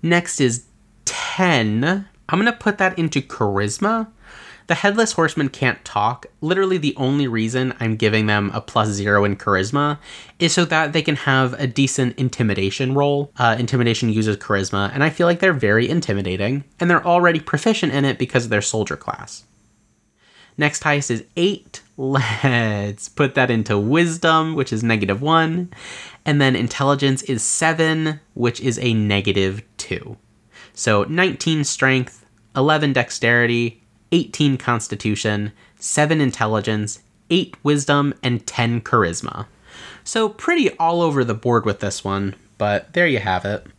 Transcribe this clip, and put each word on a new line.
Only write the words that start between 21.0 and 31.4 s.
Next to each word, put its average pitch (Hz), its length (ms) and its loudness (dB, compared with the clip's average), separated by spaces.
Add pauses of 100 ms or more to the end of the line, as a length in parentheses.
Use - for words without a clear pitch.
is 113 140 -4 (100)
eight. - 540 -2
<laughs> - 80 -20
Let's 113 1080 0
put - 280 0
that 127 160 4
into 110 260 0
Wisdom, 160 760 2
which 135 180 -2
is 110 100 -2
negative 107 380 0
one. 160 500 0 (540)
And 147 160 2
then 131 140 4
Intelligence 135 680 0
is 127 200 -4
seven, 160 760 0 (140)
which 120 280 -2
is 127 180 -2
a 123 140 0
negative 101 680 0 (160)
two. - 400 -10 (560)
So 104 300 2
nineteen 160 640 0